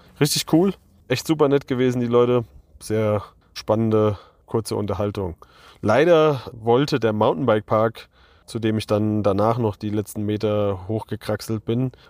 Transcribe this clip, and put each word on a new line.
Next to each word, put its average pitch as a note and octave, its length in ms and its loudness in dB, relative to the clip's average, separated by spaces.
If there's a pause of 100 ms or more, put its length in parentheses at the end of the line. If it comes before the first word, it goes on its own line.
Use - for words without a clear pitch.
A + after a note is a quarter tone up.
(180)
richtig - 340 -2
cool. F3 220 4 (320)
Echt - 200 -4
super D3+ 220 2
nett C#3 200 0
gewesen, B2+ 320 0
die A#2+ 60 -2
Leute. A#2+ 380 2 (360)
Sehr G#2+ 420 -2 (320)
spannende, G#2+ 640 0 (280)
kurze A2+ 280 -4
Unterhaltung. G2+ 640 -4 (440)
Leider D3+ 640 4 (100)
wollte A#2+ 460 2
der A2+ 140 0
Mountainbike-Park A2+ 960 0 (380)
zu - 120 -10
dem A2 200 0
ich G2+ 80 -4
dann G#2+ 360 0
danach G#2 360 2
noch G#2+ 180 -2
die G#2+ 140 -8
letzten G#2 340 -6
Meter G#2 640 -2
hochgekraxelt A2 760 -6
bin, B2 280 -4 (180)